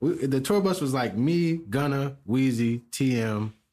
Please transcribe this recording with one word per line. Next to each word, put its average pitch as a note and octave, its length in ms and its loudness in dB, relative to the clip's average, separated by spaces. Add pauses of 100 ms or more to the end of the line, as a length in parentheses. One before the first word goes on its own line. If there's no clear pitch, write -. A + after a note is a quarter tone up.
We, C#3 260 -2
the C3+ 140 0
tour G#3 200 2
bus F#3 220 0
was, C3+ 100 0
like, A#2+ 240 -2
me, E3 400 2
Gunna, C#3 680 -2
Wheezy, A#2+ 540 2 (100)
T B2+ 280 0
M, G#2+ 360 -2 (180)